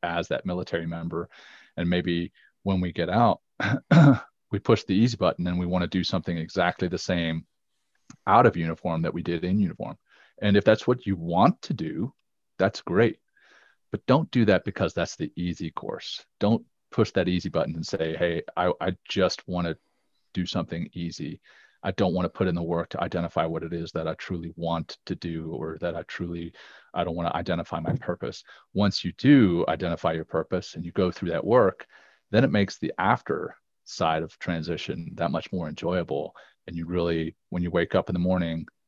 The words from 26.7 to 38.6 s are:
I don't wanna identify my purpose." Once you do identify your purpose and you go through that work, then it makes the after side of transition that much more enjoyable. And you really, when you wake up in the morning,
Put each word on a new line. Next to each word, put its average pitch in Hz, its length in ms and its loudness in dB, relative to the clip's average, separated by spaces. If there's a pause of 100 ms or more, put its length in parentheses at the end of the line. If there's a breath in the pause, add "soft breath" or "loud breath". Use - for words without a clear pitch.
I 87 100 -2
don't 85 140 -4
wanna 85 180 -2
identify 85 460 -4
my 82 160 -2
purpose." - 480 -8 (300 loud breath)
Once 98 300 2
you 87 80 -4
do 110 560 6
identify 82 440 0
your 80 140 -4
purpose - 480 -4
and 85 100 -8
you 85 80 -10
go 92 180 2
through 87 200 -6
that 82 160 -2
work, 107 400 4 (440 soft breath)
then 113 140 6
it - 60 2
makes 101 260 2
the 80 220 -6
after 92 580 0 (280)
side 80 380 0
of 80 160 -12
transition 82 760 -6
that 85 160 -2
much 80 200 -6
more 87 180 -4
enjoyable. 80 680 -4 (300 loud breath)
And 85 100 -10
you 85 80 -6
really, 85 520 -2 (120)
when 87 140 -4
you 87 80 -2
wake 85 240 0
up 92 160 0
in 90 40 -2
the 87 60 0
morning, 85 460 0 (220)